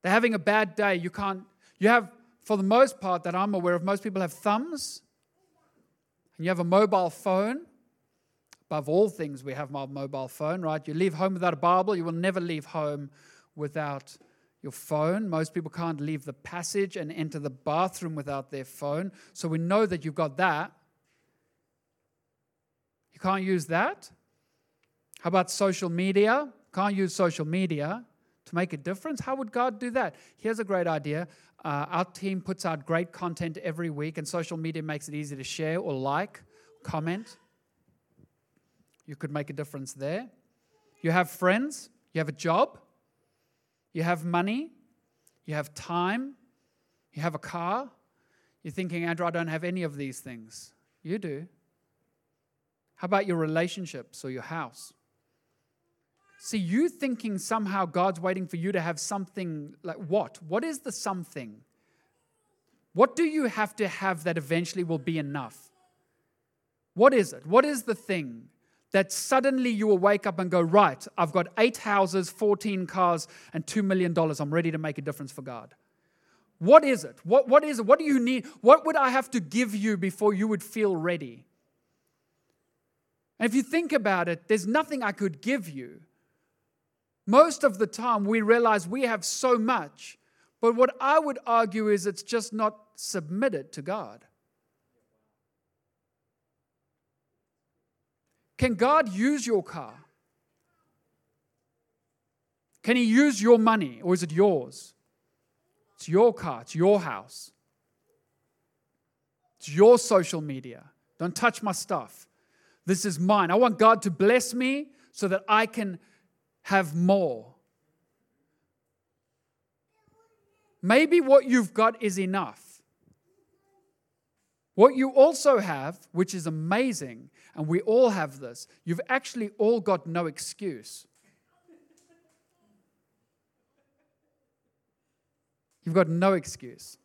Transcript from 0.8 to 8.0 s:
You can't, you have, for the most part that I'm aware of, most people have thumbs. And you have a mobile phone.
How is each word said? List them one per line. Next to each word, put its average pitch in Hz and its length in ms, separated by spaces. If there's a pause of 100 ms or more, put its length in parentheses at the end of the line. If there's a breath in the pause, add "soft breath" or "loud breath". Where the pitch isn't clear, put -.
You 175 140
can't, 196 340 (340 soft breath)
you 202 120
have, 233 200 (340)
for 220 120
the 196 80
most 240 380
part 180 220
that 175 120
I'm 202 180
aware 175 220
of, 170 80
most 196 180
people 190 200
have 170 100
thumbs. 269 680 (1400)
And 160 80
you 180 40
have 180 100
a 175 40
mobile 190 460
phone. 208 560 (1000)